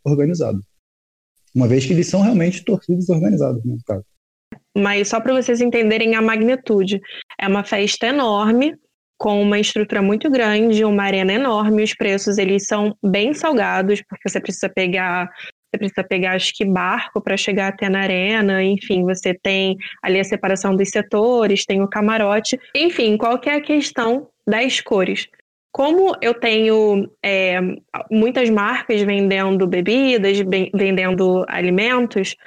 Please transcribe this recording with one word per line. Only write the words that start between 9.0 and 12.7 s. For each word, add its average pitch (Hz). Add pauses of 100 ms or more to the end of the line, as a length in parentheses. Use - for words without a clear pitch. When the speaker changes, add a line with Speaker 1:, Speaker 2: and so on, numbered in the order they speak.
Speaker 2:
com 208
uma 208
estrutura 208
muito 208
grande, 220
uma 202
arena 190
enorme, 214
os 214
preços, 196
eles 196
são 208